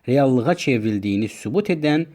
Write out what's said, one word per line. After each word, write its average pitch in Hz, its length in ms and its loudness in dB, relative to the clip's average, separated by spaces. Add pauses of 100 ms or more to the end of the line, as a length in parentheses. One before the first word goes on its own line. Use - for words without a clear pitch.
reallığa 131 460 2
çevrildiyini 107 720 0
sübut 190 420 -4
edən 156 440 0